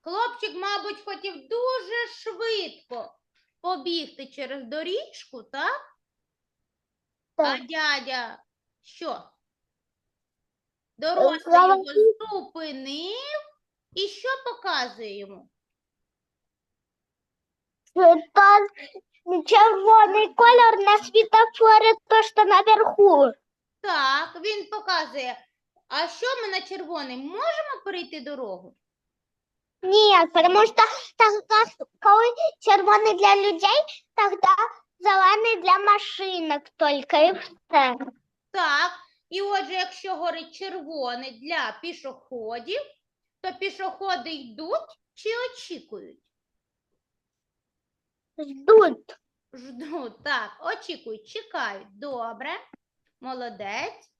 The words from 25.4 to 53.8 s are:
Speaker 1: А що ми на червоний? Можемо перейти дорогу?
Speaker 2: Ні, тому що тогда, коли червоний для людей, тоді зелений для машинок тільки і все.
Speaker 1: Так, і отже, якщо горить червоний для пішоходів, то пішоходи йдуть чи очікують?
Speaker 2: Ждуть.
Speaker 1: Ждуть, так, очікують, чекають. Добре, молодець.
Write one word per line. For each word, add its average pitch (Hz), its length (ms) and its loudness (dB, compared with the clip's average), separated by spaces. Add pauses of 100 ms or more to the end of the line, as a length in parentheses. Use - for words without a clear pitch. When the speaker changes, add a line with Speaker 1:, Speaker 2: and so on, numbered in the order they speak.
Speaker 1:
А 311 200 -6
що - 200 -10 (140)
ми 427 60 -8
на 381 140 -8
червоний? 311 560 -12
Можемо 554 680 -8
перейти 349 360 -12
дорогу? 220 540 -14 (1040)
Speaker 2:
Ні, 403 340 4 (180)
тому 359 320 4
що 453 100 -8 (420)
тогда, 427 540 0 (300)
коли 427 220 6 (360)
червоний 415 540 2
для 392 220 4
людей, 403 500 0 (300)
тоді 415 220 0 (600)
зелений 392 600 2
для 381 180 4
машинок 370 840 -2 (140)
тільки 294 500 2
і 381 40 2
все. 269 640 -2 (560)
Speaker 1:
Так, 339 400 -2 (380)
і 370 120 -8
отже, 392 320 -6
якщо 370 420 -8
горить 330 400 -10
червоний 269 840 -12
для 285 420 -10
пішоходів, 262 1000 -14 (600)
то 370 120 -10
пішоходи 370 760 -10
йдуть 320 720 -12 (140)
чи - 160 -12 (220)
очікують? 220 680 -20 (2250)
Speaker 2:
Ждуть. 285 800 2 (360)
Speaker 1:
Ждуть, 262 720 -16
так, 247 280 -6 (100)
очікують, 330 680 -12
чекають. 208 720 -12
Добре, 240 500 -12 (720)
молодець. 240 1000 -14